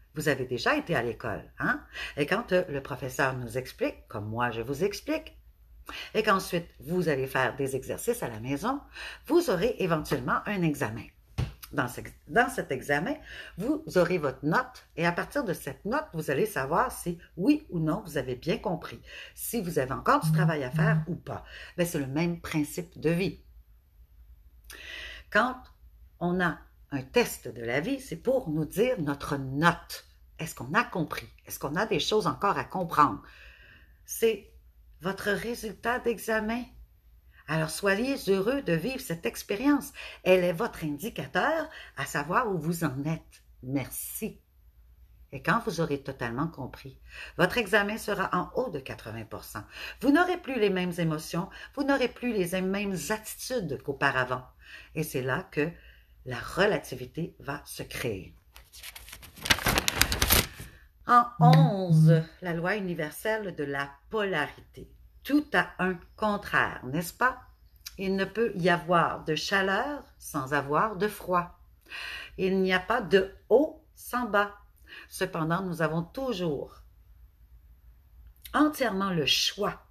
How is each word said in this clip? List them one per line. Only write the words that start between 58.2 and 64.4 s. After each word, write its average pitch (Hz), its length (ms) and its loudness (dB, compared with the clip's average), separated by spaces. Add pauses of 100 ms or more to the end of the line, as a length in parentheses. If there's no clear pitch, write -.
En 240 140 10 (160)
onze, 190 840 10 (200)
la 180 100 -2
loi 175 240 0
universelle 185 800 -4
de 147 100 -4
la 139 260 -4 (200)
polarité. 190 840 -4 (300)